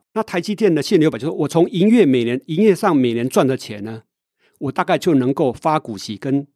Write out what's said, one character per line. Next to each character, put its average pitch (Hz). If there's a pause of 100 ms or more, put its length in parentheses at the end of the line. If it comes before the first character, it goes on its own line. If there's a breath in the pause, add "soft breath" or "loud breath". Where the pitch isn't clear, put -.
(140)
那 -
台 -
积 202
电 202
的 147
现 175
流 156
表 120
就 120
是 165
我 156
从 170
营 190
业 226
每 131
年， 120
营 165
业 214
上 175
每 127
年 117
赚 165
的 127
钱 104
呢， 113 (560)
我 135
大 180
概 170
就 165
能 131
够 135
发 156
股 107
息 104
跟 139 (100)